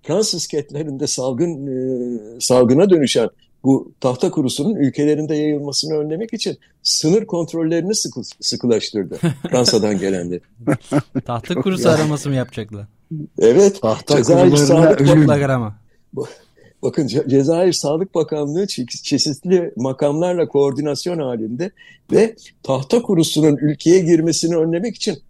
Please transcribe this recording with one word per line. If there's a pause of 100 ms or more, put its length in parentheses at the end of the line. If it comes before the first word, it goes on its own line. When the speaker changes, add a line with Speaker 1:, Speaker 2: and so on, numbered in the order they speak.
Speaker 1:
Fransız
ketlerinde
salgın,
e,
salgına
dönüşen (360)
bu
tahta
kurusunun
ülkelerinde
yayılmasını
önlemek
için (240)
sınır
kontrollerini
sıkı-, (160)
sıkılaştırdı (140)
Speaker 2:
<laughs>
Speaker 1:
Fransa'dan
gelenleri. (840)
Speaker 2:
Tahta
Speaker 1:
Çok
Speaker 2:
kurusu
Speaker 1:
güzel.
Speaker 2:
araması
mı
yapacaklar? (520)
Speaker 1:
Evet.
Speaker 3:
Tahta
Speaker 1:
Cezayir
Speaker 3:
kurularına
Speaker 1:
Sağlık
Speaker 3:
ölüm.
Speaker 2:
Fotoğraflar
ama. (340)
Speaker 1:
Bu-, (540)
bakın,
Ce-,
Cezayir
Sağlık
Bakanlığı
çe-,
çeşitli
makamlarla
koordinasyon
halinde (420)
ve (260)
tahta
kurusunun
ülkeye
girmesini
önlemek
için (120)